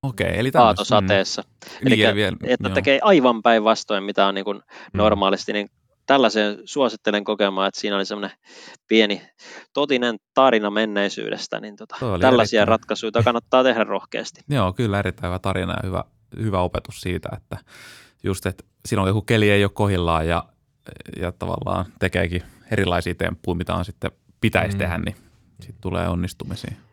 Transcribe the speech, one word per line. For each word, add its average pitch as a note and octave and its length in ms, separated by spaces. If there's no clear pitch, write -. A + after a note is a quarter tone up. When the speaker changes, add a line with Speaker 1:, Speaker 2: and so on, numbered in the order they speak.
Speaker 1:
Okei, A2 240
eli C3 120
tämmöistä, C3 60
Speaker 2:
Kaatosateessa. G2+ 640
Speaker 1:
mm. - 300
Niin, - 160
Speaker 2:
Elikkä, G#2+ 220
Speaker 1:
eli G2+ 60
vielä, G2+ 280
Speaker 2:
että - 260
Speaker 1:
joo. - 60
Speaker 2:
tekee C3+ 260
aivan B2+ 400
päinvastoin, A2 600
mitä G2 220
on G2 100
niinku G2 180
Speaker 3:
Mm. G2+ 80
Speaker 2:
normaalisti, G2+ 600
niin G#2 160
tällaisen G#2+ 600
suosittelen G#2+ 580
kokemaan, G2 440
että - 140
siinä G2+ 140
oli G2 100
semmoinen G2+ 320
pieni G#2+ 340
totinen B2 440
tarina A#2 380
menneisyydestä, G2+ 880
niin G#2 160
tota, - 240
Speaker 1:
Toi B2 140
oli F2 80
Speaker 2:
tällaisia A#2 400
Speaker 1:
erittäin G#2 60
Speaker 2:
ratkaisuja A2 320
kannattaa A#2+ 400
tehdä A#2 200
rohkeasti. G#2 680
Speaker 1:
Joo, G2+ 240
kyllä G2+ 260
erittäin F#2 300
hyvä F2+ 100
tarina F#2+ 340
ja F#2 100
hyvä, F#2 200
hyvä G2+ 240
opetus - 400
siitä, F2+ 360
että - 200
just, F#2+ 220
että F#2+ 180
silloin G2+ 200
kun F#2+ 40
joku G#2 120
keli G#2+ 280
ei G2+ 140
ole G2 100
kohdillaan F2 540
ja, E2+ 160
ja F2+ 120
tavallaan F#2 540
tekeekin F2+ 440
erilaisia F2+ 440
temppuja, F2 400
mitä F2 200
on F2+ 100
sitten - 260
pitäisi G2 340
Speaker 3:
Mm. G2 40
Speaker 1:
tehdä, E2+ 180
niin - 180
sit - 220
tulee F2+ 260
onnistumisia. F2 640